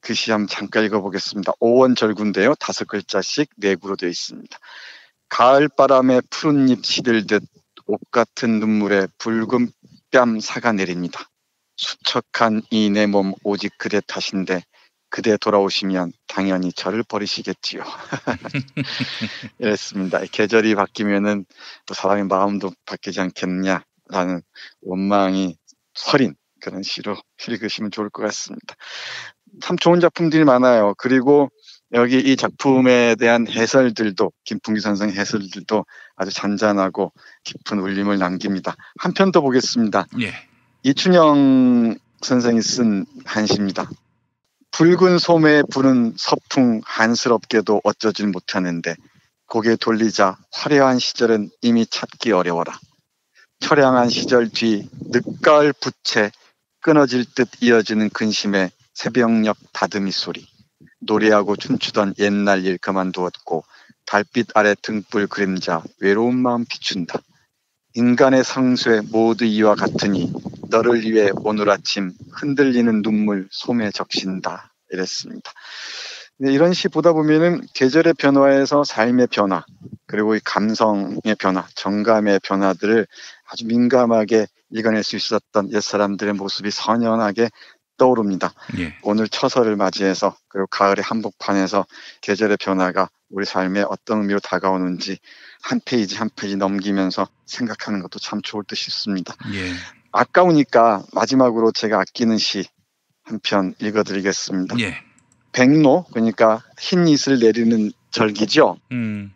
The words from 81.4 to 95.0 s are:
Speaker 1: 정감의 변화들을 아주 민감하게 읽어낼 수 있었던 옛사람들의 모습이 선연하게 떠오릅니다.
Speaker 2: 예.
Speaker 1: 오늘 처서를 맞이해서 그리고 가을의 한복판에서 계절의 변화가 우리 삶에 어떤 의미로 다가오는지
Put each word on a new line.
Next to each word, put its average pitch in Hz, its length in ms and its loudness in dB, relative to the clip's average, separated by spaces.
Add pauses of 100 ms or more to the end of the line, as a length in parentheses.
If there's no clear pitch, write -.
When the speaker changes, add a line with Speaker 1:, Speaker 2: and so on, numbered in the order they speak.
Speaker 1:
정감의 104 680 0
변화들을 98 640 0 (420)
아주 - 180 -12
민감하게 117 800 2 (240)
읽어낼 110 320 -2
수 - 120 -8
있었던 101 560 -4
옛사람들의 101 600 -2
모습이 98 380 -6
선연하게 113 800 -2 (480)
떠오릅니다. 104 560 2 (260)
Speaker 2:
예. 82 140 -8 (100)
Speaker 1:
오늘 107 260 -2
처서를 117 480 0
맞이해서 95 580 -2 (140)
그리고 98 180 -6
가을의 98 380 2
한복판에서 101 800 -2 (340)
계절의 104 380 0
변화가 92 520 -2 (200)
우리 98 160 -6
삶에 95 420 -2
어떤 104 340 -4
의미로 101 200 0
다가오는지 92 760 -4 (460)